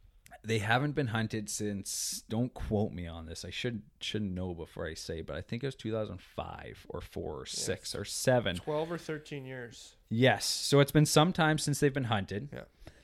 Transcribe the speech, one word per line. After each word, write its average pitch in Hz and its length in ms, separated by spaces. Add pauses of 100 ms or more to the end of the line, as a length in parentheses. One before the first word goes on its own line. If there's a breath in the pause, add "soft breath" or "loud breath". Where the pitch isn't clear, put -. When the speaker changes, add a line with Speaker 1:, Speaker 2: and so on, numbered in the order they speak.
(440)
Speaker 1:
they 113 140
haven't 120 380
been 143 120
hunted 110 400
since, - 800
don't 120 240
quote 107 400
me 87 140
on 82 200
this. 85 180
I 95 60
should, 117 320 (180)
shouldn't 104 320
know 90 220
before 82 340
I 80 60
say, 82 280
but 71 140
I 82 40
think - 220
it 139 60
was 131 80
two 110 160
thousand 104 280
five - 680
or 87 120
four 82 340
or 71 80
Speaker 2:
Yeah, - 20 (200)
Speaker 1:
six - 300
Speaker 2:
it's - 0
Speaker 1:
or 101 100
seven. 107 520
Speaker 2:
twelve 151 340
or 170 80
thirteen 151 460
years. 127 500 (140)
Speaker 1:
Yes. 113 360
So - 360
it's 139 100
been 151 160
some 160 260
time 156 260
since 143 200
they've 143 160
been 135 100
hunted. 110 480
Speaker 2:
Yeah. - 120 (400 loud breath)